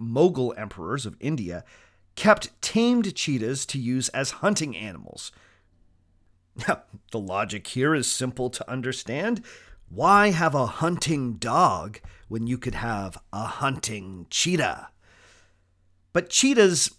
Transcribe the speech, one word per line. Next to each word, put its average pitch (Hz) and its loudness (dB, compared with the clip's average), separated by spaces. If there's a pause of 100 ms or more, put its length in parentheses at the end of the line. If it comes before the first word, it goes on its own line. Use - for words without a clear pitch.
Mughal 127 2
emperors 104 -6
of 101 -10
India 101 -4 (520)
kept - 2
tamed 233 2
cheetahs 131 -2
to 139 -6
use 123 -2
as 135 -4
hunting 156 -2
animals. 80 -12 (1300)
<laughs> 117 -10 (460)
The 113 -4
logic 104 -4
here 143 0
is 127 0
simple 127 -4
to - -10
understand. 131 -4 (460)
Why 196 6
have 160 2
a 135 2
hunting 143 -2
dog 113 2 (260)
when 113 -4
you 123 0
could 123 -6
have 101 -4 (140)
a 107 -6
hunting 101 -6
cheetah? 156 0 (1200)
But 180 0
cheetahs 208 6